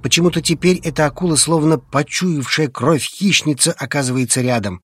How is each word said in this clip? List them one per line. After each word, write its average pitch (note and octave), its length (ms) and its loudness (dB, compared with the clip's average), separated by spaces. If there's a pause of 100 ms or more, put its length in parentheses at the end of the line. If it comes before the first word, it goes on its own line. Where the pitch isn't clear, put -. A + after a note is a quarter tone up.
Почему-то E3+ 380 2
теперь F3 380 2
эта D#3 280 0
акула, E3 280 -2
словно D#3 440 2
почуявшая D3+ 880 -2
кровь C3 340 0
хищница, E3+ 680 0
оказывается B2+ 680 -2
рядом. A2+ 420 -2